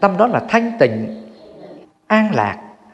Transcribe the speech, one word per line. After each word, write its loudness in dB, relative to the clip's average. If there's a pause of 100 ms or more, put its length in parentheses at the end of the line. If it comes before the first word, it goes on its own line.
tâm 2
đó 4
là 0
thanh 0
tịnh, 0 (840)
an 2
lạc, -2 (320)